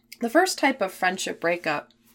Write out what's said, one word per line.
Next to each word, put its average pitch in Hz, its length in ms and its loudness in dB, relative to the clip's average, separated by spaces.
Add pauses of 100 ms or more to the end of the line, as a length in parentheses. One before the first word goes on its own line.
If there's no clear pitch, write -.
(200)
the 233 100 -2
first 359 280 4
type 269 240 2
of 190 100 -2
friendship 185 480 -2
breakup 165 540 -2 (220)